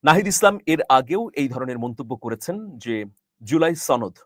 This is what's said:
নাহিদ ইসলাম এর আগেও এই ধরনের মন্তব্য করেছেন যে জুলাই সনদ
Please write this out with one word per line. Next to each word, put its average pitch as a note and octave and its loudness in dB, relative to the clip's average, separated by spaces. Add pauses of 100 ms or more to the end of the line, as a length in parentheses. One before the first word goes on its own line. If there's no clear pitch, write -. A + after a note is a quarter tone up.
নাহিদ F3 4
ইসলাম G3+ 4 (120)
এর D#3 2
আগেও C3 2 (120)
এই C#3 -2
ধরনের B2+ -6
মন্তব্য A#2 -8
করেছেন A#2+ -8 (220)
যে A#2 -4 (480)
জুলাই D#3+ 2
সনদ A#2+ -2 (120)